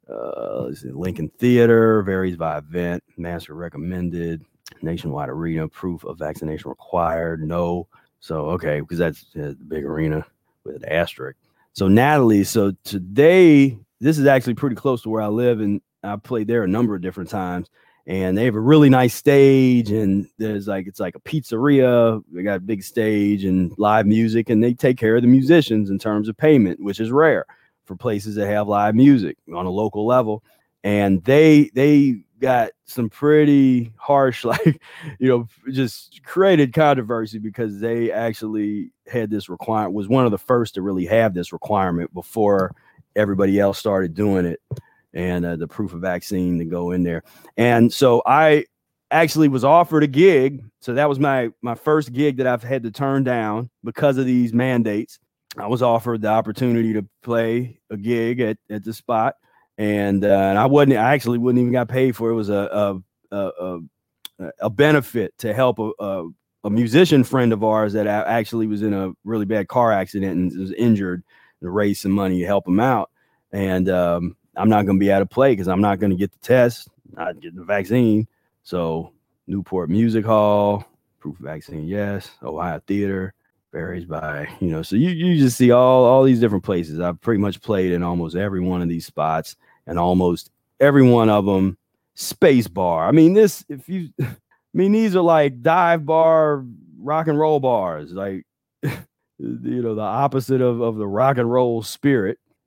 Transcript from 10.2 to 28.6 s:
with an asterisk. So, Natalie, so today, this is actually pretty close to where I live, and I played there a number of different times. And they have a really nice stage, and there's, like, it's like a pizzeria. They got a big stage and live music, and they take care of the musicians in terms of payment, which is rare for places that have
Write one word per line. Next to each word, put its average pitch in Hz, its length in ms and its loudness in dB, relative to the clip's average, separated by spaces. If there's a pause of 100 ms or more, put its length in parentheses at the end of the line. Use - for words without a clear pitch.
with 76 120 -14
an - 80 -18
asterisk. 78 540 -6 (340)
So, 95 160 -2
Natalie, 113 560 4
so 98 280 0 (120)
today, 139 920 4 (220)
this 151 180 0
is 139 80 2
actually 127 280 4
pretty 123 220 -4
close 127 260 -4
to 113 60 -10
where 110 140 -2
I 104 60 -4
live, 117 320 0
and 104 200 -2 (220)
I 101 140 -10
played 107 300 -6
there 117 160 0
a 92 60 -2
number 107 260 0
of 90 60 -6
different 90 300 -10
times. 92 380 -8 (380)
And 92 300 -2
they 113 80 0
have 110 120 -2
a 107 40 -2
really 147 300 6
nice 127 240 4
stage, 135 760 4
and 101 380 0 (100)
there's, 107 280 -6
like, 98 200 -6
it's 98 140 -14
like 90 140 -6
a - 60 -20
pizzeria. 123 1040 2 (100)
They 87 100 -10
got 101 140 -2
a 92 40 -8
big 98 220 -6
stage 104 640 0
and 92 340 0
live 104 280 2
music, 110 440 0
and 110 120 2
they 120 120 0
take 127 240 0
care 113 180 2
of 123 60 2
the 120 60 4
musicians 127 600 4
in 98 80 -2
terms 107 300 -4
of 110 80 -10
payment, 135 440 2
which 98 200 -8
is 113 120 -6
rare 143 320 2 (420)
for 92 100 -12
places 104 400 -6
that 101 100 -2
have 104 220 -2